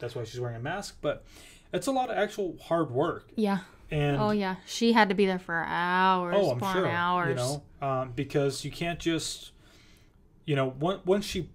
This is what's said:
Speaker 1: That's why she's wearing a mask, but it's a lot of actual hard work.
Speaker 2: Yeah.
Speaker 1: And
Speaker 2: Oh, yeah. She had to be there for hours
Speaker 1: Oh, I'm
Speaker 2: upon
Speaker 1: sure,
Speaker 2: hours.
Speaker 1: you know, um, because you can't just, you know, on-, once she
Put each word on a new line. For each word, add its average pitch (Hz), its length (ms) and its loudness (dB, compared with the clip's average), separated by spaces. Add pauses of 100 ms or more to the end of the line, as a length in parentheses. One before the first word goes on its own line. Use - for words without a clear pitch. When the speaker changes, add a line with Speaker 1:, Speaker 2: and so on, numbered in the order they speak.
Speaker 1:
That's 120 160 -8
why 120 80 -6
she's 123 160 -10
wearing 117 160 -6
a 113 40 -10
mask, 170 400 -8
but - 240 -4 (480)
it's - 140 -4
a 269 60 0
lot 254 180 0
of 196 60 -2
actual 196 480 -2
hard 165 260 0
work. 139 460 -2
Speaker 2:
Yeah. 196 240 2 (300)
Speaker 1:
And 147 300 2
Speaker 2:
Oh, 214 120 2
yeah. 190 240 0 (100)
She 233 280 2
had 214 160 8
to 202 40 2
be 196 120 4
there 185 120 0
for 165 260 -4
hours 180 720 2
Speaker 1:
Oh, 202 140 4
I'm - 60 0
Speaker 2:
upon 190 180 -2
Speaker 1:
sure, 180 140 2
Speaker 2:
hours. 175 400 0
Speaker 1:
you 165 80 2
know, 135 260 -2 (180)
um, 131 360 -2
because 139 480 0
you 143 80 -6
can't 170 260 -4
just, - 520 -2 (920)
you 147 120 0
know, 131 240 0
on-, 190 240 -2
once 202 200 2
she - 300 -6